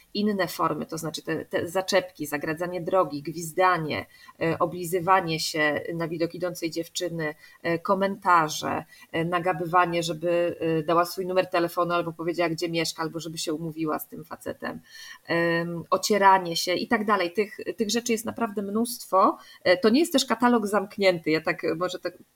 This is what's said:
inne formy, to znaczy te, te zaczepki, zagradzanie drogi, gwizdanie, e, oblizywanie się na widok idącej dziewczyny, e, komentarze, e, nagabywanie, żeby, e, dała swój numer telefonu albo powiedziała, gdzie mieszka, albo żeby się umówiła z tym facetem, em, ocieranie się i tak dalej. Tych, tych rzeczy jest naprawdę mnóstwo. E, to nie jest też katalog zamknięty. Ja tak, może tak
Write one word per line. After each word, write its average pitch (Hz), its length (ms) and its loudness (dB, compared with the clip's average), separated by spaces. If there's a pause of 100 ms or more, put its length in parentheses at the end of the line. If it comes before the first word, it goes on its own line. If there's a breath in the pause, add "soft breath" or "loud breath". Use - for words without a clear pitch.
(140 loud breath)
inne 202 340 0
formy, 160 380 -2
to 165 120 -8
znaczy 160 240 -8
te, 160 240 -4
te - 220 -2
zaczepki, 180 580 -2
zagradzanie 165 560 -4
drogi, 160 400 0
gwizdanie, 160 840 0 (360 loud breath)
e, 165 180 0
oblizywanie 175 800 2
się 151 420 0 (120)
na 165 140 -4
widok 165 280 -4
idącej 170 360 -4
dziewczyny, 165 640 -6 (280 loud breath)
e, 170 160 0
komentarze, 170 1080 0 (260 loud breath)
e, 160 140 0
nagabywanie, 175 760 2
żeby, 170 560 0
e, 160 240 0
dała 170 220 4
swój 180 200 -6
numer 180 220 0
telefonu 170 460 0
albo 170 200 -2
powiedziała, 170 360 -2
gdzie 170 200 -4
mieszka, 165 340 -2
albo 160 160 -6
żeby 160 180 -10
się 160 160 -4
umówiła 156 460 -4
z - 80 -14
tym 156 180 -14
facetem, - 540 -10 (460 loud breath)
em, 170 640 0
ocieranie 190 640 4
się 180 180 -2
i - 140 -2
tak 220 180 0
dalej. 190 280 0
Tych, 208 240 -2 (200)
tych 208 120 -2
rzeczy 233 220 -2
jest 214 140 -2
naprawdę 214 360 -4
mnóstwo. 220 760 2 (260 loud breath)
E, 220 140 6
to 220 120 4
nie 247 100 6
jest 330 140 2
też 269 120 4
katalog 233 420 2
zamknięty. 190 640 2
Ja 156 100 2
tak, 165 200 -4 (160)
może 175 220 -4
tak 175 140 -6 (220)